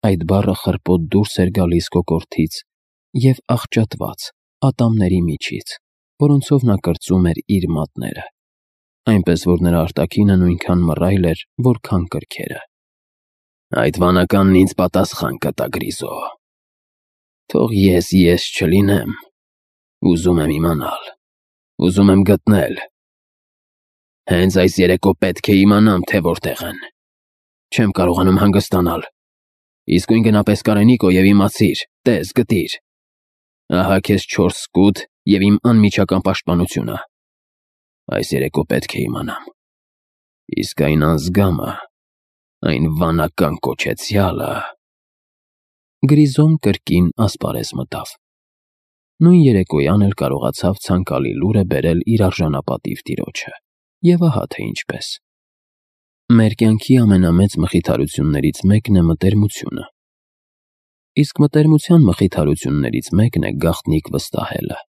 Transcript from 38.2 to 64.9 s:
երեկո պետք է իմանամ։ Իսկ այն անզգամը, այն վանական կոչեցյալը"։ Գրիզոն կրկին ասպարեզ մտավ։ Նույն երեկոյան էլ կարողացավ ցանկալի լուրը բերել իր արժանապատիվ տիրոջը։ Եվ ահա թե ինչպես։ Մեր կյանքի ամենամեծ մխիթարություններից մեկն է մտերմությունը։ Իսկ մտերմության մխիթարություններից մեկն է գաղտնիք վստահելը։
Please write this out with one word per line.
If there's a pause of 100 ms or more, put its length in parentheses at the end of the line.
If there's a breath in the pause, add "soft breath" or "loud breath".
երեկո
պետք
է
իմանամ։ (1000)
Իսկ
այն
անզգամը, (880)
այն
վանական
կոչեցյալը"։ (1500)
Գրիզոն
կրկին
ասպարեզ
մտավ։ (1120)
Նույն
երեկոյան
էլ
կարողացավ
ցանկալի
լուրը
բերել
իր
արժանապատիվ
տիրոջը։ (500)
Եվ
ահա
թե
ինչպես։ (1200)
Մեր
կյանքի
ամենամեծ
մխիթարություններից
մեկն
է
մտերմությունը։ (1300)
Իսկ
մտերմության
մխիթարություններից
մեկն
է
գաղտնիք
վստահելը։ (140)